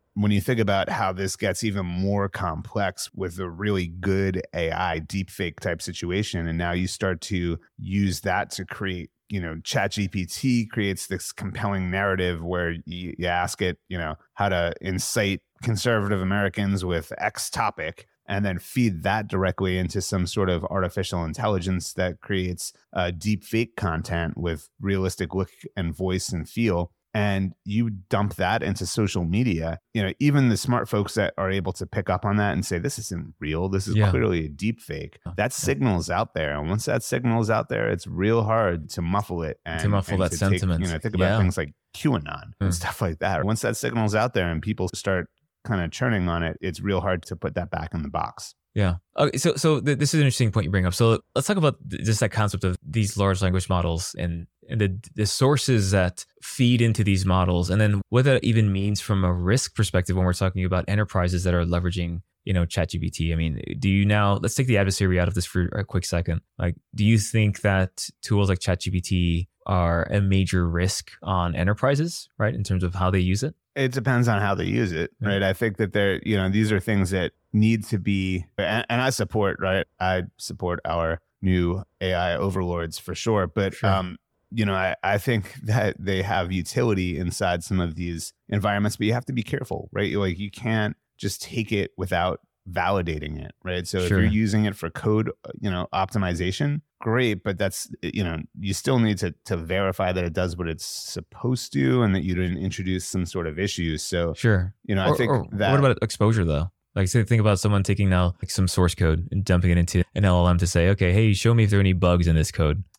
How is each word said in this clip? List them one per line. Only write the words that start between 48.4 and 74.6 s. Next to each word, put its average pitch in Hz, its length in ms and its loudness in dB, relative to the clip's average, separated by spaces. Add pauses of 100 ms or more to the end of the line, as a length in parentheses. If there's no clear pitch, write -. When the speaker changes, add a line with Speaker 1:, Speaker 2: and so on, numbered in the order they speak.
Speaker 2:
Yeah. 92 220 2 (220)
Okay. - 200 2
So, - 200 2
so 151 240 2
th-, 139 180 0
this 147 140 2
is 160 80 4
an 143 40 6
interesting 123 260 2
point 104 120 0
you 76 80 -2
bring 95 140 2
up. 87 80 2
So 113 260 4 (160)
let's 135 100 2
talk 202 120 0
about 156 200 2 (120)
th-, - 160 -6
just 110 160 2
that 107 100 2
concept 104 320 0
of 92 180 0
these 101 360 0
large 98 240 2
language 92 260 2
models 85 500 0
and, 85 300 -4 (220)
and 113 120 -2
the, 95 160 2 (160)
the 107 120 0
sources 123 640 2
that 92 340 2 (160)
feed 120 400 2
into 113 220 4
these 98 220 2
models, 90 440 4
and 98 120 4
then 101 280 4
what 123 140 4
that 135 220 4
even 110 260 4
means 98 300 0
from 95 240 2
a 87 80 4
risk 90 420 2
perspective 92 400 2
when 92 100 2
we're 90 80 4
talking 92 300 0
about 90 240 0
enterprises 92 560 0
that 90 100 2
are 87 120 2
leveraging, 87 560 -2 (240)
you 98 80 0
know, 87 120 2
Chat 85 260 0
G 90 80 -4
P 85 100 -2
T. 82 240 -2
I - 20 0
mean, 80 260 -2 (160)
do - 120 2
you 98 160 6
now, 104 300 4
let's - 200 -2
take 131 120 0
the 117 100 4
adversary 95 420 2
out 90 80 4
of 90 60 0
this 87 120 0
for 90 180 0 (100)
a 101 100 -2
quick - 220 -4
second. 85 340 -2 (180)
Like, 87 180 -2 (200)
do 104 80 0
you 110 160 6
think 104 420 0
that 95 480 0 (120)
tools 101 280 2
like 92 100 0
Chat 90 200 0
G - 120 -6
P 92 100 0
T 87 480 0 (160)
are 85 440 2
a 101 120 2
major 95 460 2
risk 87 440 -2 (100)
on 87 340 0
enterprises, 135 800 0
right, 110 180 0
in 110 80 -4
terms 92 220 0
of 87 100 -4
how 92 160 2
they 95 80 4
use 92 240 0
it? 156 100 -4 (220)
Speaker 1:
It 135 160 0
depends 123 360 2
on 107 140 2
how 101 140 0
they 90 100 -2